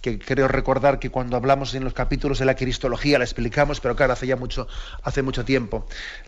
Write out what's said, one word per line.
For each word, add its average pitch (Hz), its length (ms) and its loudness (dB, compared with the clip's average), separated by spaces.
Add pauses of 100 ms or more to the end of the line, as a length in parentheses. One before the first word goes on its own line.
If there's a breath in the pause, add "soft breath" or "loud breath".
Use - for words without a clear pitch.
que 110 180 -2
creo 131 260 2
recordar 131 540 2
que 131 100 -4
cuando 123 260 -2
hablamos 135 380 2
en 135 100 -4
los 127 100 -4
capítulos 135 440 0
de 131 60 0
la 131 100 4
Cristología 127 640 2
la 123 60 4
explicamos, 135 560 0
pero 120 160 0
claro, 131 160 4
hace 127 140 -2
ya 127 100 2
mucho, 123 320 -4 (340 loud breath)
hace 135 200 -2
mucho 127 220 -2
tiempo. 113 400 0 (420 loud breath)